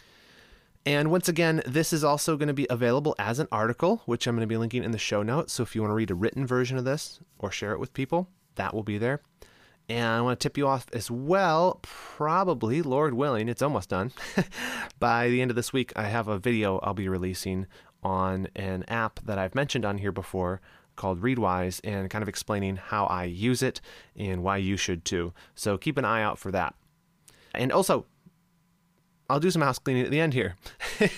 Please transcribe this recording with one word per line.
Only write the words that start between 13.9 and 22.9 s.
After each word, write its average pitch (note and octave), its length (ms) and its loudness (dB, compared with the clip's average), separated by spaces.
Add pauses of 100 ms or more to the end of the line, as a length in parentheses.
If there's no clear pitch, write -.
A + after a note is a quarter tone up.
<laughs> A#3+ 640 -4
By A#2+ 280 2
the B2 140 4
end B2+ 80 0
of A2+ 60 0
this A#2+ 160 -2
week, B2+ 240 0
I A2 80 -2
have G#2+ 240 -2
a G#2 100 0
video G#2 400 2
I'll G2 160 -2
be F#2+ 140 -2
releasing F#2 580 -2 (340)
on F#2+ 540 0
an F#2+ 320 -6
app A2+ 380 -4
that G#2 160 -4
I've F#2+ 160 -2
mentioned C3+ 280 -2
on G2+ 140 -2
here G2+ 140 -2
before F#2 480 -4 (340)
called F#2 280 -4
Readwise F#2 640 0
and G2 260 -4
kind A2 120 -4
of G2+ 60 -2
explaining G2 480 -2
how G2+ 300 -2